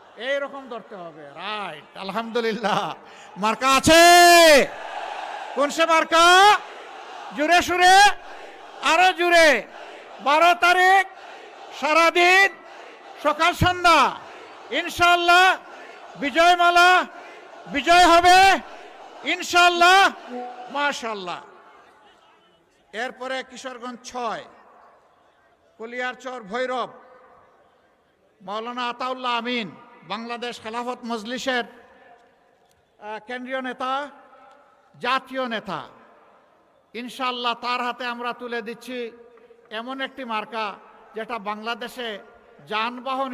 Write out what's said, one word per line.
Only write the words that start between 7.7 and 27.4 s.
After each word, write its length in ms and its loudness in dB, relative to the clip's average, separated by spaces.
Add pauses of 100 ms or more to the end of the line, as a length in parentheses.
আরো 300 2
জোরে। 360 4 (720)
বারো 420 2
তারিখ 420 4 (760)
সারাদিন 680 2 (760)
সকাল 300 0
সন্ধ্যা 680 2 (520)
ইনশাআল্লাহ 840 2 (640)
বিজয়মালা, 840 2 (640)
বিজয় 400 4
হবে 300 6 (840)
ইনশাআল্লাহ, 880 2 (600)
মাশাআল্লাহ। 720 -8 (1500)
এরপরে 560 -10
কিশোরগঞ্জ 540 -16
ছয়, 400 -10 (1300)
কলিয়ারচর 680 -12
ভৈরব, 460 -6 (1500)